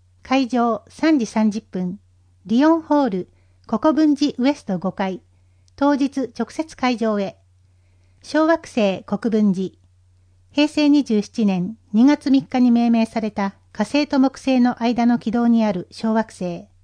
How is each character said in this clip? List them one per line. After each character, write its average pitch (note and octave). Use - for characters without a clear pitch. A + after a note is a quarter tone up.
会 C4
場 A#3
三 D#4
時 A3
三 A3
十 G#3+
分、 F#3
リ A3+
オ E4
ン D#4+
ホ D4
ー B3
ル、 F#3
国 D4+
分 D4+
寺 C#4+
ウ B3
エ D4
ス -
ト F#3+
五 F3+
階、 F#3
当 C#4+
日 C4
直 A3+
接 -
会 B3+
場 G#3+
へ。 G3
小 D#4
惑 D#4+
星 G3+
国 G3+
分 G#3
寺、 F#3
平 D4
成 D4+
二 C#4+
十 G#3
七 G#3+
年 F#3+
二 A3+
月 C#4+
三 C4+
日 C4
に B3
命 A#3
名 A3+
さ A3
れ G#3+
た G3
火 -
星 D4
と C#4+
木 C4
星 C4
の A#3+
間 A#3
の A#3+
軌 A3+
道 A#3+
に A3+
あ G#3+
る F3+
小 A3
惑 A3
星。 F3+